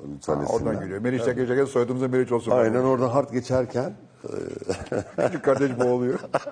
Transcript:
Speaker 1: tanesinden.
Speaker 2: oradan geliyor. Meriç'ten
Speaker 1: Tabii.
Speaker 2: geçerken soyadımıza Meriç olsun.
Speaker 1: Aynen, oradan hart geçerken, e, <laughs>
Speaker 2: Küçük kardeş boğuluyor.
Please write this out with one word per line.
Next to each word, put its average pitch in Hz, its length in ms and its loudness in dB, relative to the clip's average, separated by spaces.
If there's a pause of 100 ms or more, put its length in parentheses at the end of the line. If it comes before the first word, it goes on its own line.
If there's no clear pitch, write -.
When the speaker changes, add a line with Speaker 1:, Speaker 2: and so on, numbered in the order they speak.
(220)
Speaker 1:
tanesinden. 71 440 -2
Speaker 2:
oradan - 180 -2
geliyor. 95 180 -6
Meriç'ten 123 320 -2
Speaker 1:
Tabii. 120 80 -2
Speaker 2:
geçerken 127 240 2
soyadımıza 127 420 0
Meriç 127 240 2
olsun. 117 200 0
Speaker 1:
Aynen, 120 320 4
oradan 131 260 2
hart 131 220 0
geçerken, 127 640 -2 (300)
e, - 40 -10 (880)
<laughs> - 100 2
Speaker 2:
Küçük 156 180 -6
kardeş 131 340 2
boğuluyor. 123 400 2 (320)